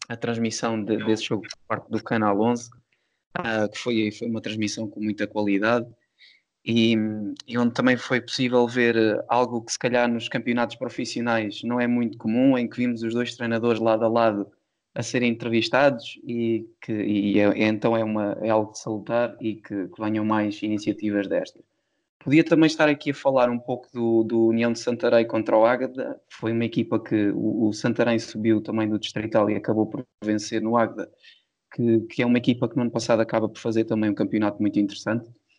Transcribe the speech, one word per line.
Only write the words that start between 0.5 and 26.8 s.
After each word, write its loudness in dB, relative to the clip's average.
de, -2
desse 0
jogo -4
por -16
parte -6
do -4
Canal 0
onze, 0
ah, -2
que -8
foi, 0
foi -10
uma -4
transmissão -4
com -14
muita -2
qualidade 0
e, 4
e -6
onde 0
também 4
foi -2
possível 2
ver, 2
eh, 2
algo 0
que -12
se -6
calhar 2
nos -4
campeonatos -2
profissionais -4
não -4
é 0
muito -2
comum, 2
em -2
que -10
vimos -2
os -4
dois -4
treinadores 0
lado 2
a 4
lado 2
a -6
serem 0
entrevistados 0
e -2
que, -8
e 0
é, 4
então 2
é 2
uma, -2
é 0
algo 2
de -16
salutar -2
e -4
que, -8
que -14
venham 0
mais 0
iniciativas -2
destas. -4
Podia 4
também 6
estar 4
aqui 0
a -2
falar 2
um 0
pouco -6
do, 2
do 4
União 2
de -6
Santarém 2
contra 0
o 6
Águeda. -2
Foi -6
uma 0
equipa -2